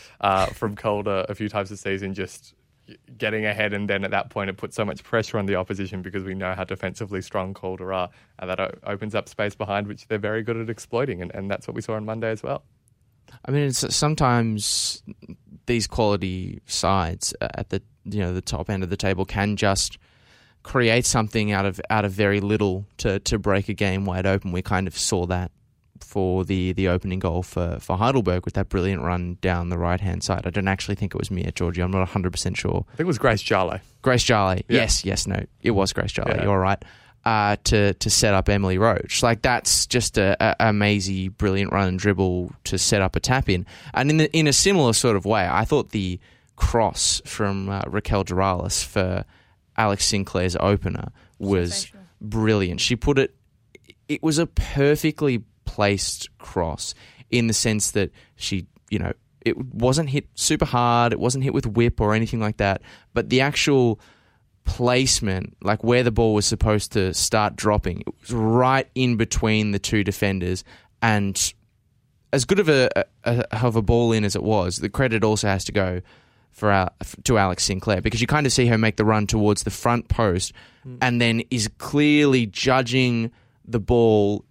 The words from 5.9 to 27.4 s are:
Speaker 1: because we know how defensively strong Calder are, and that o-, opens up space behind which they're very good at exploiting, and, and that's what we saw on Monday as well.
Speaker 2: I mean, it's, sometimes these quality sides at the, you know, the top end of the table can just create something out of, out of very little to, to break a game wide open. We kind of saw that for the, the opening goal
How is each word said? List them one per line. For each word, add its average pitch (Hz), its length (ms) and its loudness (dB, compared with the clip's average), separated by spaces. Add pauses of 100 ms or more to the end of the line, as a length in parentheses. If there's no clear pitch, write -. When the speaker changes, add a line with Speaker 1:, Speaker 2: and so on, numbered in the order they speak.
Speaker 1:
because 95 200 -8
we 95 120 -8
know 92 180 -6
how 92 100 -8
defensively 95 600 -8
strong 95 320 -6
Calder 92 360 -10
are, 90 180 -4 (280)
and 92 140 -10
that 92 80 -4
o-, 98 120 -4 (140)
opens 101 300 -8
up 101 120 -4
space 101 280 -6
behind 101 320 -4
which 104 200 -16
they're 110 120 -4
very 107 240 -4
good 113 140 -4
at 113 120 -8
exploiting, 117 540 -6
and, 87 100 -10
and 98 160 -8
that's 98 180 -6
what - 60 -10
we - 80 -8
saw 110 140 -6
on 107 100 -8
Monday 110 240 -6
as 110 140 -8
well. 143 200 -8 (840)
Speaker 2:
I 131 60 -6
mean, 147 120 2
it's, 135 320 -2
sometimes 120 1040 0 (640)
these 117 220 0
quality 92 800 -2
sides 90 720 -2
at - 280 -6
the, 98 120 -4 (240)
you 104 140 -6
know, 90 140 -2
the 92 80 -4
top - 280 -6
end 95 140 -2
of 87 60 -6
the 95 80 -4
table 95 280 -2
can 104 300 -2
just 98 420 0 (640)
create 120 440 2
something 107 460 0
out 98 140 0
of, 95 240 -4
out 107 160 2
of 98 60 -2
very 101 300 2
little 101 440 0 (120)
to, 98 220 -2
to - 200 -2
break 98 300 0
a 104 40 -6
game 98 320 -2
wide 92 200 -4
open. 98 260 0
We 90 100 -2
kind 95 260 -2
of 82 100 -8
saw 87 300 -2
that 90 240 -4 (480)
for 92 460 -2
the, 92 280 0
the 92 160 0
opening 92 300 -2
goal 90 240 -2